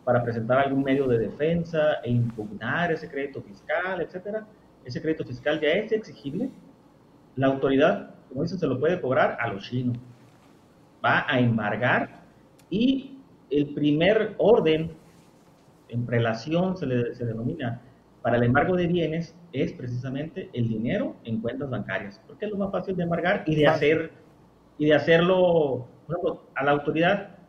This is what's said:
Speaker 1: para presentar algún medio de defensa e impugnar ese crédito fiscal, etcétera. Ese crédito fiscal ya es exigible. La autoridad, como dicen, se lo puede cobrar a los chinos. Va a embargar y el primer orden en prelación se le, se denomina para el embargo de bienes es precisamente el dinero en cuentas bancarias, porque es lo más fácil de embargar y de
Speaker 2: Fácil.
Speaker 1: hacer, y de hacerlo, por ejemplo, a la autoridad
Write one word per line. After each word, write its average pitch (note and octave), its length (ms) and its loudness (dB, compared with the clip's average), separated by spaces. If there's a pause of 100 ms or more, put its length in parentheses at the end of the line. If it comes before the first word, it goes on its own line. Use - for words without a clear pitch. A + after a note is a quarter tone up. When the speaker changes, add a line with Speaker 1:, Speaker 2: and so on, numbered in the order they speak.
Speaker 1:
para A#2+ 180 4
presentar A#2 360 0
algún C3+ 260 2
medio C3+ 240 2
de A#2+ 100 4
defensa D3+ 760 0 (100)
e B2 60 -2
impugnar A#2 840 -2
ese D3+ 180 -4
crédito C#3 320 -6
fiscal, F3 580 -4
etcétera. G#3 460 -8 (380)
Ese B2+ 180 -8
crédito D#3 220 -2
fiscal D3 360 -2
ya D3 80 2
es G3 240 0
exigible. F3+ 580 -4 (840)
La C3+ 120 2
autoridad, C3+ 640 2 (140)
como - 140 -6
dicen, F3 160 -6
se D#3 80 -2
lo B2+ 120 -2
puede E3+ 220 0
cobrar C3+ 400 2
a A#2 80 -2
los G2 200 -8
chinos. B2 280 -2 (1080)
Va E3 240 2
a C3+ 100 0
embargar A#2 840 0 (500)
y B3+ 480 0 (320)
el C#3+ 240 0
primer E3+ 640 2
orden E3 540 4 (960)
en A#2+ 160 -4
prelación D3+ 720 0
se D3 100 -6
le, B2 280 -2
se A#2+ 100 -8
denomina A#2+ 560 -6 (400)
para A#2 160 0
el A#2+ 60 2
embargo D3 340 4
de F3+ 120 0
bienes E3 460 -2 (180)
es D3 200 -2
precisamente C3 800 -8
el A#2 160 -2
dinero D#3+ 460 -2 (100)
en A2+ 160 -4
cuentas C3 300 -6
bancarias, G2 560 -6
porque - 200 -10
es G#3+ 40 -6
lo G3 80 -4
más G3 140 -2
fácil F#3 240 -4
de F3 80 -2
embargar E3+ 420 -2
y D#3 80 0
de D3+ 120 4
Speaker 2:
Fácil. D#3 260 4
Speaker 1:
hacer, D#3+ 200 -2 (640)
y D3+ 100 0
de D3+ 80 6
hacerlo, E3 920 4 (200)
por D#3+ 100 -6
ejemplo, F3+ 260 -4 (120)
a C3+ 100 -4
la C#3+ 80 4
autoridad D#3+ 640 0 (120)